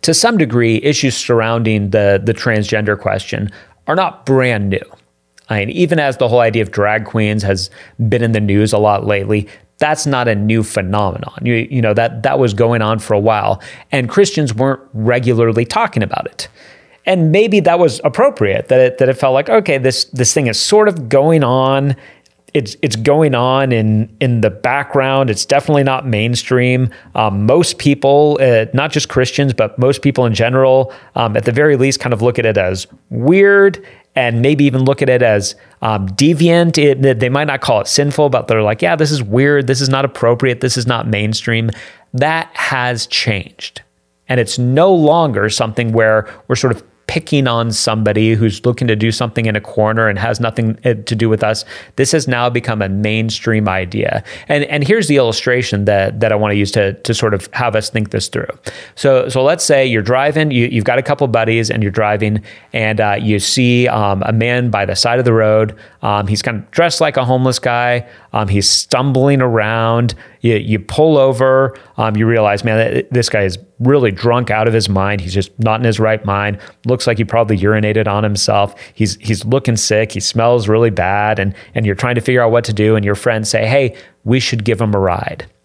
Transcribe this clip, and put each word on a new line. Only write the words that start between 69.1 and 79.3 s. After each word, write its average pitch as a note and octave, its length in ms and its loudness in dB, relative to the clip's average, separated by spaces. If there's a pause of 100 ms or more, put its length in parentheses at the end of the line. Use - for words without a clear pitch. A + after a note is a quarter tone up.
around. A2+ 760 0 (240)
You, A2+ 160 2
you G#2+ 240 -2
pull D3+ 380 2
over. C3 600 2 (200)
Um, A2+ 180 0
you G#2+ 100 2
realize, G#2+ 380 2
"Man, A2+ 280 0
th-, - 200 -2
this B2 180 0
guy G#2 140 0
is F#2 160 -4 (200)
really B2 300 4
drunk A#2 400 0
out G#2+ 180 0
of A2+ 60 2
his G#2+ 160 0
mind. G2 320 -2
He's F2 120 -8
just G2 260 -2
not A2+ 200 0
in B2 60 -4
his A2 140 0
right A2 260 0
mind. G#2 320 -2 (280)
Looks B2 200 -2
like A#2 140 0
he A#2 40 0
probably A2 340 0
urinated G#2+ 500 0
on G#2 160 0
himself. G2+ 500 0 (200)
He's, G2+ 240 -2
he's G#2+ 280 -4